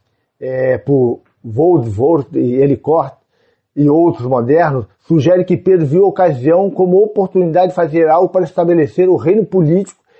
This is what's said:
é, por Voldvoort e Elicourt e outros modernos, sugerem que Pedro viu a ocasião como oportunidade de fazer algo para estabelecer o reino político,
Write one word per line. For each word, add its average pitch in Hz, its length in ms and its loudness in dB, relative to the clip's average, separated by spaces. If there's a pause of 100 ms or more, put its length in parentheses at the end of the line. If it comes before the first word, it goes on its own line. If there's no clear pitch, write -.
(380)
é, 131 400 -4
por 127 420 0 (220)
Voldvoort 135 920 0
e 127 260 0
Elicourt 143 520 -2 (600)
e 147 140 0
outros 156 400 0
modernos, 131 580 0 (140)
sugerem 165 440 0
que 180 120 0
Pedro 180 280 0
viu 165 200 2
a 190 40 2
ocasião 170 640 0
como 185 320 0
oportunidade 185 680 0
de 185 40 -12
fazer 165 340 0
algo 170 200 2
para 185 160 -2
estabelecer 170 640 0
o 175 80 2
reino 175 280 0
político, 180 600 -2 (160)